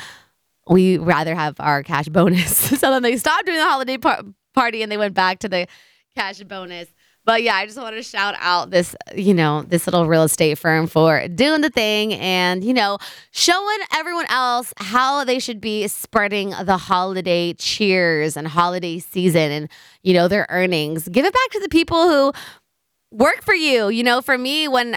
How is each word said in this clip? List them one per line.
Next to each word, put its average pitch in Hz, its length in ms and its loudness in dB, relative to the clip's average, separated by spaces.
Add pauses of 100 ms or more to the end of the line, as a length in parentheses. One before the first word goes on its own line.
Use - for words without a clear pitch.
(680)
we 185 300 4
rather 160 360 0
have 151 240 -4
our 143 240 0
cash 147 240 -4
bonus." 165 720 2
<laughs> - 0 -
So 269 120 2
then 262 120 2
they 240 140 2
stopped 330 300 0
doing 339 120 -2
the 311 60 0
holiday 262 320 0
par-, 247 260 -2 (320)
party 233 280 0
and 214 100 -6
they 208 60 -4
went 208 160 -2
back 185 260 0
to 214 80 -8
the 180 180 -2 (480)
cash 196 280 -8
bonus. 180 460 -14 (360)
But 226 180 2
yeah, 220 140 2
I 196 100 -2
just 214 100 -16
wanted 226 200 -10
to 240 60 -10
shout 202 360 -4
out 180 320 0
this, 180 260 0 (180)
you 196 200 2
know, 151 280 2
this 165 240 -2
little 175 200 2
real 160 160 4
estate 156 360 2
firm 160 280 2
for 160 420 2
doing 277 320 2
the 302 80 2
thing 214 460 -2
and, 180 500 0
you 240 80 0
know, 202 260 0 (320)
showing 403 480 0 (160)
everyone 330 340 -4
else 247 500 -2
how 262 460 0
they 254 140 -2
should 233 220 -8
be 214 280 -4
spreading 202 640 -2 (140)
the 185 140 2
holiday 180 760 0
cheers 170 840 0
and 151 120 -8
holiday 175 500 -2
season 165 520 2
and, 151 200 -6 (320)
you 185 120 4
know, 175 140 4
their 196 200 0
earnings. 165 600 -2
Give 240 180 -4
it 403 80 0
back 508 180 0
to 415 80 -6
the 392 80 -6
people 330 400 2
who 277 240 2 (800)
work 269 300 2
for 403 120 0
you. 269 340 2
You 233 140 0
know, 247 200 2
for 262 160 0
me, 285 280 -2
when, 240 300 0